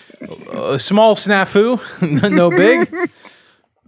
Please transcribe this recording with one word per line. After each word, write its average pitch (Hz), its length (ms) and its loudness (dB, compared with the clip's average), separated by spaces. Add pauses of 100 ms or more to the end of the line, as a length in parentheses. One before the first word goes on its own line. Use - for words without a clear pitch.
(520)
A - 280 -4
small 214 360 2
snafu, 202 640 0 (220)
<laughs> 165 300 0
no 175 180 4
big. 294 420 2 (960)